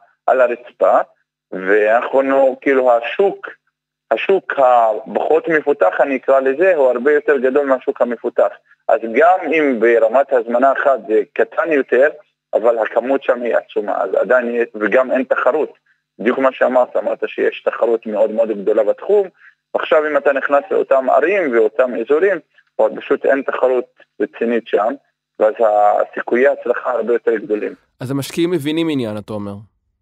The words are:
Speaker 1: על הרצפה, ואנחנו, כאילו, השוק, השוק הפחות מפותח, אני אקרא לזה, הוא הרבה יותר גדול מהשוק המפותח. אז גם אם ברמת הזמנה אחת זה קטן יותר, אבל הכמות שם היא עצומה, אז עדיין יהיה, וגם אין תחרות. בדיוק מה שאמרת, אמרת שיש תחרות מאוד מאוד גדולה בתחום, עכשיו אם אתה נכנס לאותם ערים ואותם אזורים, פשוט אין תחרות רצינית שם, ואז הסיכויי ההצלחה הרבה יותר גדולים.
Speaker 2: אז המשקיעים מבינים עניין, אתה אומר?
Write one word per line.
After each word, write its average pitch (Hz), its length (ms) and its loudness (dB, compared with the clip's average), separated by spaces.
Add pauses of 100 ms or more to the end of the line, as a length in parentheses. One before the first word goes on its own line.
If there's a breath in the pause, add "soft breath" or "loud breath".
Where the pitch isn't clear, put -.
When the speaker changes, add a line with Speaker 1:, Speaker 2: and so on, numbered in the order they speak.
(260 soft breath)
Speaker 1:
על 127 140 2
הרצפה, 120 580 0 (540)
ואנחנו, 123 1080 0
כאילו, 127 320 2
השוק, 120 560 -2 (600)
השוק 180 480 -2
הפחות 123 920 0
מפותח, 156 520 0
אני 139 160 0
אקרא 135 240 0
לזה, 147 340 2
הוא 131 160 2
הרבה 123 220 0
יותר 147 260 2
גדול 131 280 0
מהשוק 135 360 -2
המפותח. 120 460 0 (400 soft breath)
אז 110 120 2 (120)
גם 170 260 4 (140)
אם 143 280 0
ברמת 117 520 2
הזמנה 123 400 2
אחת 123 360 0
זה 107 140 2 (100)
קטן 156 400 -2
יותר, 135 380 2 (440)
אבל 117 240 2
הכמות 120 440 -2
שם 123 200 -2
היא 117 140 0
עצומה, 101 460 -4
אז 98 120 -4
עדיין 117 360 0
יהיה, 117 140 -2 (100)
וגם 110 380 0
אין 127 120 0
תחרות. - 480 -2 (460)
בדיוק 117 200 -2
מה 131 140 0
שאמרת, 123 440 0
אמרת 107 320 -4
שיש - 340 -4
תחרות 117 440 -2
מאוד 107 240 0
מאוד 110 180 0
גדולה 104 360 0
בתחום, 190 440 0 (460 soft breath)
עכשיו 156 320 0
אם 147 100 -2
אתה 143 160 2
נכנס 143 380 0
לאותם 131 400 0
ערים 160 420 0
ואותם 117 420 2
אזורים, 160 440 0 (580 soft breath)
פשוט - 300 -4
אין 135 160 2
תחרות 127 420 -2 (360)
רצינית 117 480 -4
שם, 110 260 -2 (460)
ואז 107 200 2
הסיכויי 104 840 2
ההצלחה 131 440 -2
הרבה 117 220 -2
יותר 117 240 0
גדולים. 104 380 -6 (260)
Speaker 2:
אז 127 100 -8
המשקיעים 151 400 -4
מבינים 160 400 -2
עניין, 113 280 -4
אתה 107 140 -12
אומר? 101 220 -8 (480)